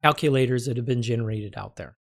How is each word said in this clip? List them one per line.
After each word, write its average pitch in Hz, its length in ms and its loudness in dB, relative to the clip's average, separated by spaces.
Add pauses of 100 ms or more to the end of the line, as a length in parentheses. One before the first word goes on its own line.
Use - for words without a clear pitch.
calculators 131 600 4
that 123 140 -2
have 120 80 -4
been 123 160 0
generated 110 560 -4
out 101 180 -12
there - 300 -14